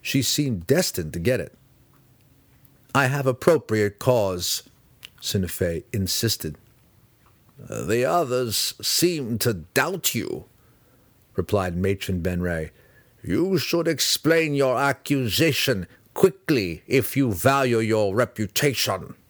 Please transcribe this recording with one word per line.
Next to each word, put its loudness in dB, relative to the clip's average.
she 0
seemed -2
destined 0
to -6
get 0
it. -10
"I 6
have 0
appropriate 2
cause," 0
Sinn -2
Fe -4
insisted. -2
"The -2
others -2
seem -2
to -2
doubt -2
you," -6
replied 0
Matron -2
Benray. -2
"You 0
should 0
explain 2
your 2
accusation 0
quickly 2
if 0
you 2
value 2
your 0
reputation." -2